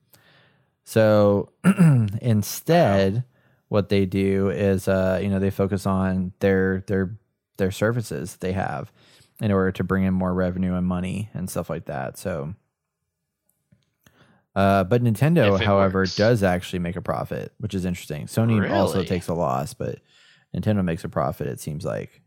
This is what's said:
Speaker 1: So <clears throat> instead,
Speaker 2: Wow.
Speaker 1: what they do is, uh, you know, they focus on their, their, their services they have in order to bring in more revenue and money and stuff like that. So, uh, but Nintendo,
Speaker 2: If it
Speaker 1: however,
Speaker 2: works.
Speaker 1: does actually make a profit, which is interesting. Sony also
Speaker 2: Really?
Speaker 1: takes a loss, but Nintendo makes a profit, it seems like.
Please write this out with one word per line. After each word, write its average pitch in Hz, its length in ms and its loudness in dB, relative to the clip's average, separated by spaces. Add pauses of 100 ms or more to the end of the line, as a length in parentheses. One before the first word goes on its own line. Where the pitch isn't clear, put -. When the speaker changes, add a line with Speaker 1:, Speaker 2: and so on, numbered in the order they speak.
(840)
Speaker 1:
So 104 640 4 (100)
<clears throat> - 60 -14 (560)
instead, 107 960 2
Speaker 2:
Wow. 123 80 -2 (460)
Speaker 1:
what 104 200 0
they 98 180 2
do 98 440 0
is, 95 360 0
uh, 95 340 2
you 101 100 -4
know, 95 100 0
they 98 100 0
focus 98 340 -2
on 95 540 0
their, 95 480 2
their, 95 300 -2 (400)
their 95 160 -2
services 107 640 -4
they 92 160 -6
have 92 400 -6 (460)
in 107 140 -2
order 95 180 2
to 95 140 -6
bring 95 200 0
in 92 100 0
more 92 180 -2
revenue 92 440 -2
and 90 100 -2
money 92 480 -4
and 90 160 -8
stuff - 180 -8
like 80 160 -8
that. 65 320 -8
So, 82 380 -8 (2000)
uh, 98 300 4
but 120 200 2
Nintendo, 120 520 4
Speaker 2:
If 98 40 0
it 113 60 0
Speaker 1:
however, 98 340 4
Speaker 2:
works. 92 160 -2
Speaker 1:
does 107 260 4
actually 90 360 0
make 87 180 -4
a 87 60 -8
profit, - 560 -6
which 101 160 -8
is 90 100 -2
interesting. 85 440 -6
Sony 113 260 0 (200)
also 92 200 2
Speaker 2:
Really? 92 120 -2
Speaker 1:
takes 90 220 -4
a 90 60 -2
loss, 71 400 -2
but 62 240 -8 (580)
Nintendo 101 260 0
makes 82 220 -4
a 85 60 -10
profit, 71 380 -4
it 62 120 -10
seems 76 240 -10
like. 52 420 -8